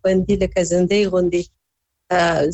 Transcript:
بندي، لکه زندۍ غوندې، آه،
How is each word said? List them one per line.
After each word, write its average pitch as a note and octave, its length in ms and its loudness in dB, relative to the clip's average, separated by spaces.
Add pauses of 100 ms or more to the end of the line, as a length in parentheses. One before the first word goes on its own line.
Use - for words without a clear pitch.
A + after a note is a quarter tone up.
بندي، F#3+ 320 2
لکه F#3+ 240 -2 (120)
زندۍ F3+ 300 2 (100)
غوندې، F3+ 320 0 (680)
آه، E3+ 320 0 (120)